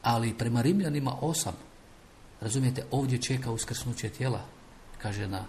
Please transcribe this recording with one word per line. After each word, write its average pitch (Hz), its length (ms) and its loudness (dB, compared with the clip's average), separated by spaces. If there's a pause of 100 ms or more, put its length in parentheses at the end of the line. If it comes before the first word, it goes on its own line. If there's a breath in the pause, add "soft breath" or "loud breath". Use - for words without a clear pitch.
Ali 117 360 2
prema 117 240 2
Rimljanima 147 600 2
osam, 156 320 0 (880)
razumijete, 127 500 0
„Ovdje 127 300 2
čeka 127 300 0
uskrsnuće 113 580 -4
tijela”, 120 360 -2 (560)
kaže 101 260 -2
na 95 200 -4